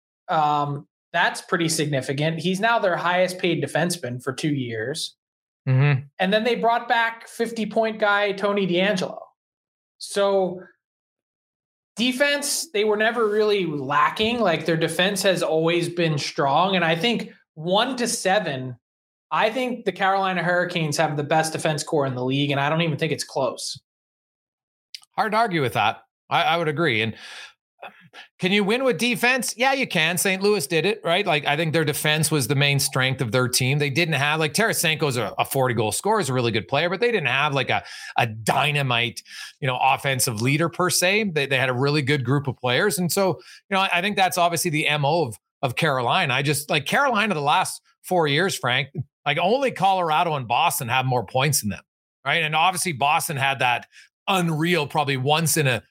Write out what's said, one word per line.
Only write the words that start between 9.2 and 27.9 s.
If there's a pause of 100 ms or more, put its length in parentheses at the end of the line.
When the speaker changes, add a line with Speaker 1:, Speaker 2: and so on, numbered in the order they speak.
Speaker 1:
So (1400)
defense,
they
were
never
really
lacking.
Like,
their
defense
has
always
been
strong.
And
I
think (220)
one
to
seven, (540)
I
think
the
Carolina
Hurricanes
have
the
best
defense
core
in
the
league.
And
I
don't
even
think
it's
close. (1400)
Speaker 2:
Hard
to
argue
with
that. (260)
I,
I
would
agree.
And (1200)